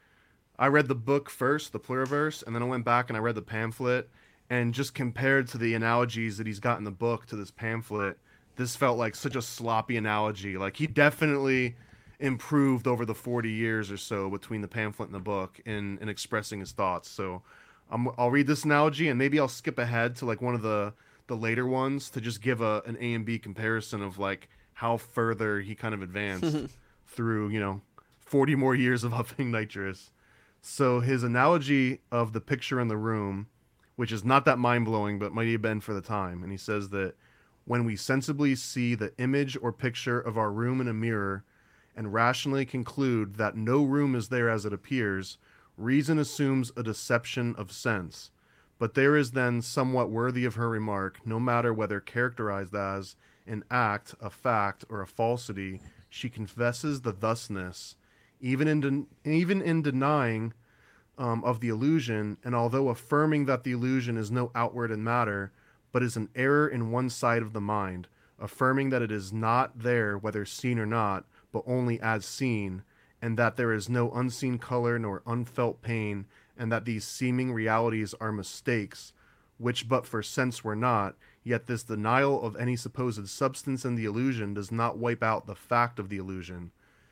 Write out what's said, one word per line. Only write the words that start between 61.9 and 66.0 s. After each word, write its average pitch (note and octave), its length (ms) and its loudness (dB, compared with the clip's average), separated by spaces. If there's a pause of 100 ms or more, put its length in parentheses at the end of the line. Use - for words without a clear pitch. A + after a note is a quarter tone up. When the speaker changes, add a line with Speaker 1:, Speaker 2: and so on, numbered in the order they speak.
Speaker 1:
and B2 100 -2
although B2 360 2
affirming D3 560 2
that B2+ 180 2
the B2+ 80 -2
illusion B2 460 0
is G#2+ 120 -2
no B2 240 0
outward A#2 360 0
in G#2+ 120 -4
matter, A2 480 0 (420)
but B2 100 2